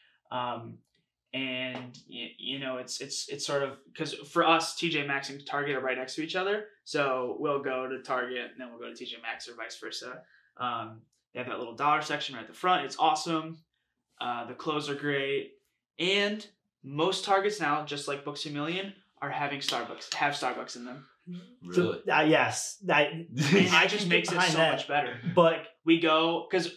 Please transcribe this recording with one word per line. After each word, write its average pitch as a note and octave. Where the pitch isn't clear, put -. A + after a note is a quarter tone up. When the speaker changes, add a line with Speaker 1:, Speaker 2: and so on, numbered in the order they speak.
Speaker 1:
Um, A#2
and B2+
y-, A#2
you C3+
know, C3
it's, B2+
it's, -
it's C#3+
sort C#3
of, C3+
'cause D3
for E3
us, D#3+
T F3
J D3
Maxx C#3
and C#3
Target C#3+
are B2+
right C3
next C3
to D#3
each D#3+
other. G3+
So C3
we'll C#3+
go C3
to B2+
Target B2
and B2+
then B2
we'll A#2
go A#2
to A2+
T A#2+
J A#2+
Maxx A2+
or A#2
vice A2+
versa. B2
Um, A2+
they B2
have B2
that A2
little A#2+
dollar D3
section C#3+
right A2+
at -
the -
front. F3+
It's C3
awesome. D#3+
Uh, A#2+
the B2
clothes D3
are C#3+
great. C#3
And G3+
most D#3
Targets G3
now, D3+
just D3
like C#3+
Books D3
A D#3
Million, E3+
are C#3+
having C#3+
Starbucks, -
have C#3+
Starbucks B2
in B2
them. C3
Speaker 2:
Really? F3
Speaker 3:
So, D#3
uh, D3+
yes. C#3
I, D3+
Speaker 2:
<laughs> -
Speaker 1:
And E3
it F3
just G#3
Speaker 3:
keep F3
Speaker 1:
makes F3
it F3+
Speaker 3:
behind F3
Speaker 1:
so D#3
Speaker 3:
that. D#3
Speaker 1:
much -
better. C#3+
Speaker 3:
But E3
Speaker 1:
We E3
go, E3
'cause F3